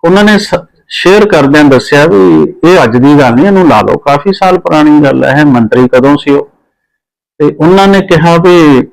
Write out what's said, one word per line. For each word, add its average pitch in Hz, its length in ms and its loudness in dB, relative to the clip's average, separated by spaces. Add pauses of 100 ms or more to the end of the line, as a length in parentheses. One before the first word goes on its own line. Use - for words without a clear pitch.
ਉਹਨਾਂ 185 220 0
ਨੇ 208 140 0
ਸ-, 180 240 -8 (260)
ਸ਼ੇਅਰ 202 400 0
ਕਰਦਿਆਂ 147 360 0
ਦੱਸਿਆ 143 420 0
ਵੀ 180 160 0 (420)
ਇਹ 170 200 2
ਅੱਜ 117 120 -2
ਦੀ 143 240 2
ਗੱਲ 123 140 0
ਨਹੀਂ, 139 120 0
ਇਹਨੂੰ 190 220 0
ਲਾ 113 120 2
ਲਓ, - 180 -2
ਕਾਫੀ 147 340 -2
ਸਾਲ 185 260 -2
ਪੁਰਾਣੀ 151 460 0
ਗੱਲ 131 200 -2
ਹੈ, 131 160 -2
ਇਹ 151 60 2
ਮੰਤਰੀ 123 420 0
ਕਦੋਂ 131 280 0
ਸੀ 143 140 -6
ਉਹ। 143 180 -2 (920)
ਤੇ 147 140 -2
ਉਹਨਾਂ 180 340 0
ਨੇ 196 120 0
ਕਿਹਾ 170 360 0
ਵੀ 170 560 2